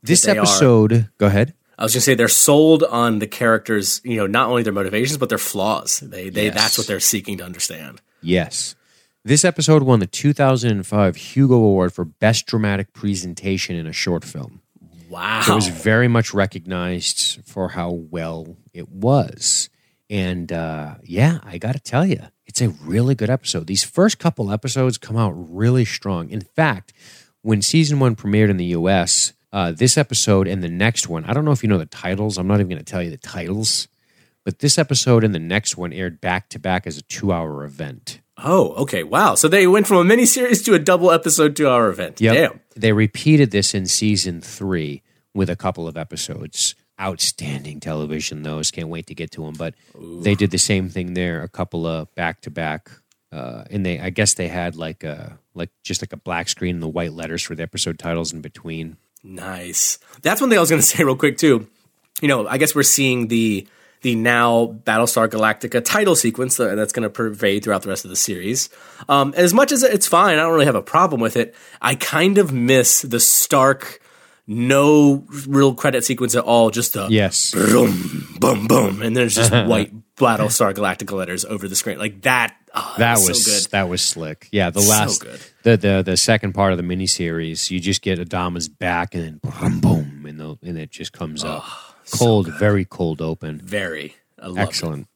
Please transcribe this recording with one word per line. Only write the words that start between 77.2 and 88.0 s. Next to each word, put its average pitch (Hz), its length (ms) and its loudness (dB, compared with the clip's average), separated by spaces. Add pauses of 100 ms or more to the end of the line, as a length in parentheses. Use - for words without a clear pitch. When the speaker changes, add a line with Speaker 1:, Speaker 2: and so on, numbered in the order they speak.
Speaker 2:
boom, 95 720 2 (140)
boom, 110 260 0
boom, 110 360 2
and 117 140 -2
there's 120 200 0
just 113 160 2
Speaker 1:
<laughs> 113 140 2
Speaker 2:
white 110 260 0 (240)
Battlestar 107 580 2
Galactica 98 420 -4
letters 90 280 -6
over 98 240 -8
the 92 80 -6
screen. 101 220 -6
Like 104 240 -8
that, 127 320 0 (200)
oh, - 240 -8
Speaker 1:
That 117 200 2
Speaker 2:
so 95 100 2
Speaker 1:
was, 85 180 0
Speaker 2:
good. 104 240 -2
Speaker 1:
that 98 180 0
was 90 140 -4
slick. - 500 -6
Yeah, 95 180 0
the 101 100 -2
Speaker 2:
So 101 100 4
Speaker 1:
last, 107 320 0
Speaker 2:
good. - 180 -18 (220)
Speaker 1:
the, 113 140 6
the, 98 280 2
the 92 120 0
second 104 380 0
part 98 180 2
of 90 40 0
the 87 80 -6
miniseries, 85 840 -4
you 92 100 -4
just 95 220 -2